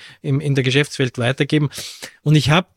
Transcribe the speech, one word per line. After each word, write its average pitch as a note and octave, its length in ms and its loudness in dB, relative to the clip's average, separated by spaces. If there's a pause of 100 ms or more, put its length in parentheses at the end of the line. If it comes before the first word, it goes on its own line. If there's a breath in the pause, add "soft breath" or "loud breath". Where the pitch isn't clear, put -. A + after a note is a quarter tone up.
(220 loud breath)
im, C#3+ 180 -2
in D3 140 -2
der C3+ 100 0
Geschäftswelt C3+ 540 -2
weitergeben. C3+ 540 0 (500 loud breath)
Und D3+ 140 4
ich C#3 160 2
hab F3 260 2